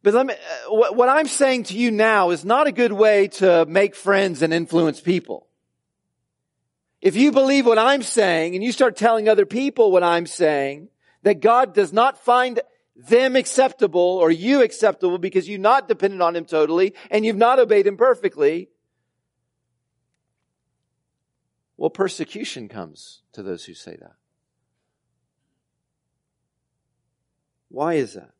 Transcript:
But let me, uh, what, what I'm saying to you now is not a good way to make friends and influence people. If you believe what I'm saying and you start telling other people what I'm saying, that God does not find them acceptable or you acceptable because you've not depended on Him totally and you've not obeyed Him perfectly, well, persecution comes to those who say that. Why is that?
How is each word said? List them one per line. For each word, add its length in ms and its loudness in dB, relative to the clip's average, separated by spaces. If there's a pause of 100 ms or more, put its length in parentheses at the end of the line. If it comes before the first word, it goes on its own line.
But 100 2
let 120 2
me, 80 -6
uh, 400 -10
what, 220 0
what 140 4
I'm 180 0
saying 380 -2
to 120 -12
you 140 0
now 380 2
is 160 -4
not 220 2
a 40 -2
good 220 -2
way 360 2
to 360 2
make 300 0
friends 460 -2
and 120 0
influence 480 -2
people. 460 -6 (1500)
If 140 0
you 160 4
believe 340 2
what 140 4
I'm 240 2
saying 520 -2
and 80 -6
you 80 -4
start 240 0
telling 320 0
other 180 4
people 460 0
what 120 4
I'm 220 0
saying, 640 -4 (340)
that 160 0
God 340 2
does 200 0
not 240 0
find 420 0 (360)
them 400 0
acceptable 680 0
or 300 2
you 320 2
acceptable 560 -2
because 280 -4
you've 140 -10
not 260 2
depended 320 -4
on 160 0
Him 100 -6
totally 500 -2 (160)
and 120 -2
you've 120 -2
not 240 2
obeyed 260 2
Him 100 -2
perfectly, 760 -2 (3000)
well, 160 -4
persecution 760 -8
comes 540 -18 (120)
to 100 -16
those 220 -12
who 100 -20
say 220 -20
that. 180 -20 (3500)
Why 260 -4
is 180 -4
that? 260 -20